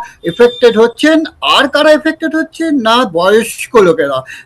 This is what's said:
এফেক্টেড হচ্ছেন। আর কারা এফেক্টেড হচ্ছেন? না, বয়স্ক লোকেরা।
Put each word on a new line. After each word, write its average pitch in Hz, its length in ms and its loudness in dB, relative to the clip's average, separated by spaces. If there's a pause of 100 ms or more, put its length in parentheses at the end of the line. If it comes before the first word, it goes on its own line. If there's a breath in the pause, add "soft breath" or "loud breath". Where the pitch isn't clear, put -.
(240 loud breath)
এফেক্টেড 233 540 2
হচ্ছেন। 294 460 2 (180)
আর 277 260 0
কারা 302 240 0
এফেক্টেড 311 440 -2
হচ্ছেন? 320 460 -4
না, 208 240 0
বয়স্ক 190 720 -2
লোকেরা। 160 460 2 (240 loud breath)